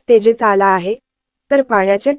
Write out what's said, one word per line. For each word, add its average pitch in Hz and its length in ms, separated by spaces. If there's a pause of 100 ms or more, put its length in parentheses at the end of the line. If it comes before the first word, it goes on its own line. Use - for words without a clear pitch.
तेजीत 226 340
आला 196 220
आहे, 190 280 (580)
तर 277 100
पाण्याचे 202 580